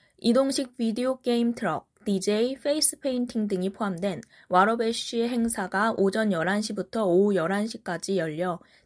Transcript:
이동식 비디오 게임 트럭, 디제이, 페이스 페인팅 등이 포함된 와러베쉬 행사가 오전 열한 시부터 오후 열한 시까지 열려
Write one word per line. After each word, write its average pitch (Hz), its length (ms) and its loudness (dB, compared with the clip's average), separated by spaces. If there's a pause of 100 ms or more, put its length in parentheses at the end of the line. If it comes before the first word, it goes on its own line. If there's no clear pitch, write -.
(180)
이동식 262 600 2
비디오 247 420 -2
게임 240 340 0
트럭, 190 320 -4 (200)
디제이, 214 540 0
페이스 302 400 0
페인팅 247 480 -2
등이 190 220 -2
포함된 190 500 -4 (280)
와러베쉬 226 720 2
행사가 226 760 0
오전 202 320 2
열한 185 320 0
시부터 214 420 -4
오후 196 300 4
열한 190 320 0
시까지 190 500 -6
열려 170 440 -2 (260)